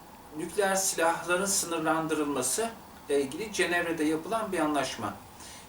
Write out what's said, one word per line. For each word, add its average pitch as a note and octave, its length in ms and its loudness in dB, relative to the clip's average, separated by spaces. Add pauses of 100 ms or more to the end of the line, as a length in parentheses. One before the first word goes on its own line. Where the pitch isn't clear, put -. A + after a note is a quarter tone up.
(380)
nükleer F#3+ 380 2
silahların E3+ 720 2
sınırlandırılması D#3+ 1200 2 (400)
ile C#3+ 120 4
ilgili F3+ 320 -4
Cenevre'de E3+ 500 2
yapılan F3+ 480 0
bir F3 80 0
anlaşma. C#3+ 540 0 (560)